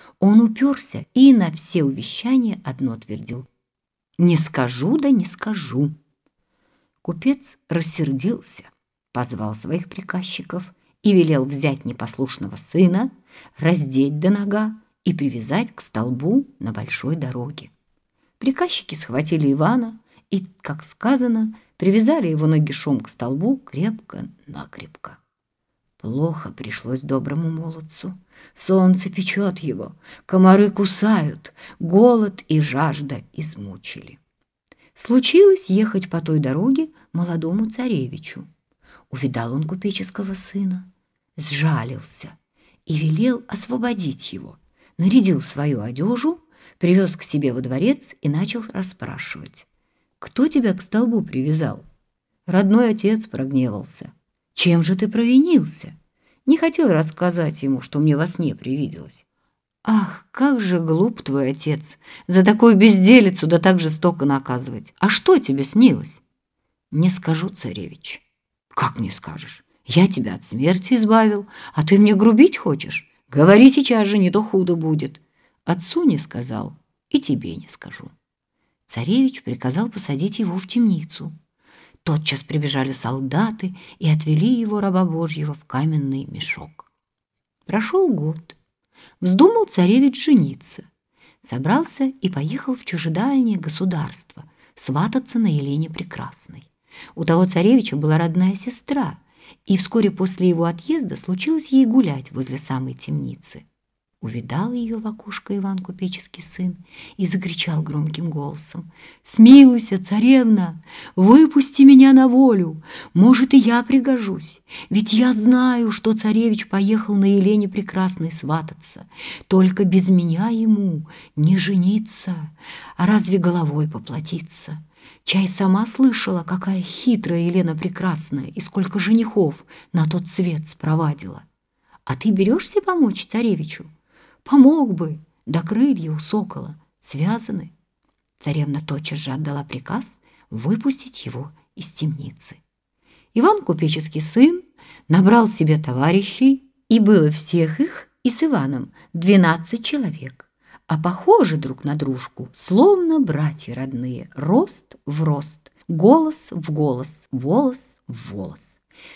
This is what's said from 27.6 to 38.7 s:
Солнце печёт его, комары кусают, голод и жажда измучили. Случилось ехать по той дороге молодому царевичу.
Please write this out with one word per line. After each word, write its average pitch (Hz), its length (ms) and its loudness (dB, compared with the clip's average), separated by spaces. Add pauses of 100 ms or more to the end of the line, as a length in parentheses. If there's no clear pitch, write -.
Солнце 185 540 2
печёт 190 500 -4
его, 110 340 -10 (300)
комары 190 460 6
кусают, 196 840 -2 (260)
голод 208 720 4
и 156 120 2
жажда 143 600 -4 (100)
измучили. - 840 -16 (760)
Случилось 370 720 4
ехать 196 420 -2
по 165 100 -4
той 160 180 -2
дороге 208 500 0 (240)
молодому 175 580 -4
царевичу. 196 760 -8 (640)